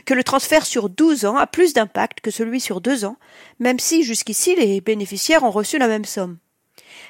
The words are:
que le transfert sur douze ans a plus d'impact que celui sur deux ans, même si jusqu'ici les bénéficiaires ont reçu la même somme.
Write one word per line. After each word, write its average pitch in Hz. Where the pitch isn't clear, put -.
que 269
le 254
transfert 294
sur 208
douze 294
ans 214
a 277
plus 330
d'impact 214
que 220
celui 226
sur 190
deux 240
ans, 214
même 247
si 330
jusqu'ici 226
les 196
bénéficiaires 214
ont 220
reçu 214
la 254
même 214
somme. 180